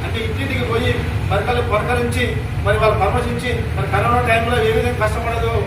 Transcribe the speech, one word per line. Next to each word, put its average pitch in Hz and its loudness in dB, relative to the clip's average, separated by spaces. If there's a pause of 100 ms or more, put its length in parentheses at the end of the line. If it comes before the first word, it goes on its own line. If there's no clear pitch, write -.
అన్ని - -4
ఇంటింటికి - -2
పోయి 233 2 (380)
మరకలు 202 0 (100)
పలకరించి 240 0 (400)
మరి 208 2
వాళ్ళు 214 4
పరామర్శించి 240 0 (240)
మరి 208 -2
కరోనా 240 2
టైంలో 233 2 (120)
ఏ - 2
విధంగా 247 0
కష్టపడదో 226 0 (120)